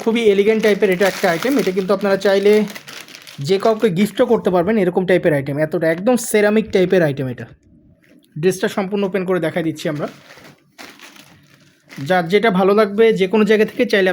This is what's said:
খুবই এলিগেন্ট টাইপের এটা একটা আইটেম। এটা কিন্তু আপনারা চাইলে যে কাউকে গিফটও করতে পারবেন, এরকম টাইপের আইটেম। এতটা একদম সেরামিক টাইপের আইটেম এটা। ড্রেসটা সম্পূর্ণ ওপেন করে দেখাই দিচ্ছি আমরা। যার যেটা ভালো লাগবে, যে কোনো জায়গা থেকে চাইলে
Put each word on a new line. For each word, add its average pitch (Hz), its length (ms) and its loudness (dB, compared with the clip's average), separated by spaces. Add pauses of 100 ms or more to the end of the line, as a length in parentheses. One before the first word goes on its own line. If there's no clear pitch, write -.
খুবই 233 180 0 (100)
এলিগেন্ট 202 340 2
টাইপের 202 280 2
এটা 190 180 0
একটা - 200 -2
আইটেম। 165 280 -2
এটা 185 160 -2
কিন্তু 196 200 -2
আপনারা 196 200 0 (100)
চাইলে 202 260 4 (960)
যে 190 160 2
কাউকে 226 240 2 (100)
গিফটও 214 340 0
করতে 196 220 0
পারবেন, 180 280 0
এরকম 180 280 0
টাইপের 175 280 2
আইটেম। 139 200 -6
এতটা 156 360 -2
একদম 202 200 0 (160)
সেরামিক 214 440 2
টাইপের 185 340 2
আইটেম 139 260 -4
এটা। 117 120 -14 (920)
ড্রেসটা 185 360 0
সম্পূর্ণ 202 280 -4
ওপেন 190 240 -4
করে 185 180 -2
দেখাই 160 220 -4
দিচ্ছি 151 240 -8
আমরা। 151 140 -6 (2000)
যার 180 240 0
যেটা 208 180 2
ভালো 190 300 2
লাগবে, 208 240 2 (160)
যে 190 120 2
কোনো 214 180 2
জায়গা 214 200 2
থেকে - 220 -2
চাইলে 190 200 2